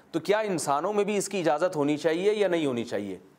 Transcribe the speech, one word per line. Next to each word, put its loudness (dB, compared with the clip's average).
तो -2
क्या 2
इंसानों 0
में 2
भी 0
इसकी -2
इजाज़त 2
होनी 2
चाहिए 2
या 2
नहीं 0
होनी -2
चाहिए? -6